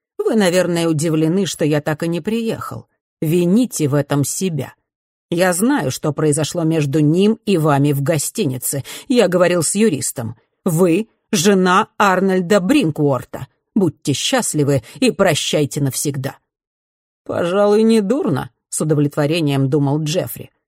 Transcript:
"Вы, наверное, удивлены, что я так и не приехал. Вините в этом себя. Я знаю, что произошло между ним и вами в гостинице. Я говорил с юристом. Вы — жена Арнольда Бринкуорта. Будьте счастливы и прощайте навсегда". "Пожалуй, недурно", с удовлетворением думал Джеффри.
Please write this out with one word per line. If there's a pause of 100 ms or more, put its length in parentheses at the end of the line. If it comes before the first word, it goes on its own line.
(180)
"Вы,
наверное,
удивлены,
что
я
так
и
не
приехал. (340)
Вините
в
этом
себя. (560)
Я
знаю,
что
произошло
между
ним
и
вами
в
гостинице. (260)
Я
говорил
с
юристом. (280)
Вы — (220)
жена (100)
Арнольда
Бринкуорта. (280)
Будьте
счастливы (140)
и
прощайте
навсегда". (840)
"Пожалуй,
недурно", (180)
с
удовлетворением
думал
Джеффри. (180)